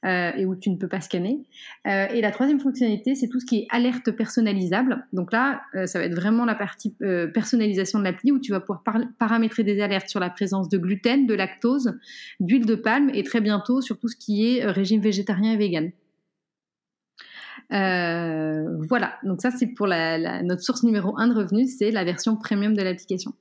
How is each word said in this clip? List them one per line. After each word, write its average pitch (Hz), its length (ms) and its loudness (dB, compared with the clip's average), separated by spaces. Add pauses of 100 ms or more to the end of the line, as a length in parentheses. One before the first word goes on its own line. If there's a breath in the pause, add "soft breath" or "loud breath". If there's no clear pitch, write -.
Euh, 180 320 0
et 196 80 0
où 185 100 -2
tu 185 160 -2
ne 180 60 0
peux 175 120 -4
pas 185 120 -4
scanner. 196 460 -4 (400 loud breath)
Euh, 196 220 2
et 240 120 0
la 208 100 2
troisième 277 300 2
fonctionnalité, 254 540 0
c'est 254 140 -2
tout 254 120 -2
ce - 60 -12
qui 214 140 2
est 208 100 -8
alerte 247 420 0
personnalisable. 214 920 0 (100)
Donc 180 180 -2
là, 254 300 0 (120)
euh, 185 120 -2
ça 185 120 -4
va 170 60 0
être 180 100 -2
vraiment 214 300 2
la 226 100 0
partie, - 480 -6
euh, 180 240 0
personnalisation 214 720 0
de 202 60 0
l'appli 185 260 0
où 277 80 4
tu 247 140 -4
vas 190 80 0
pouvoir 185 240 -8
par-, 220 160 0 (180)
paramétrer 226 460 2
des 202 160 2
alertes 196 280 0
sur 202 120 -4
la 180 80 0
présence 190 400 -2
de 196 80 0
gluten, 208 500 2
de 220 80 2
lactose, 233 640 0 (420 loud breath)
d'huile 220 260 4
de 220 80 4
palme 254 400 2
et 202 100 0
très - 160 0
bientôt 208 400 2
sur 247 180 -4
tout - 80 -6
ce 226 100 -4
qui 208 300 0
est, 240 180 2
euh, 208 60 0
régime 196 300 2
végétarien 202 540 2
et - 20 2
vegan. 175 340 0 (1800 loud breath)
Euh, 170 1040 0 (120)
voilà, - 260 0 (100)
donc 190 160 -2
ça 254 100 0
c'est 247 180 0
pour - 180 -2
la, 165 320 0
la, - 240 -4
notre 180 200 -2
source 254 220 -2
numéro 208 340 2
un 220 80 2
de 240 80 4
revenus, 214 420 2
c'est 208 140 2
la 208 140 0
version 180 320 0
premium 214 380 0
de 202 80 0
l'application. 185 580 -4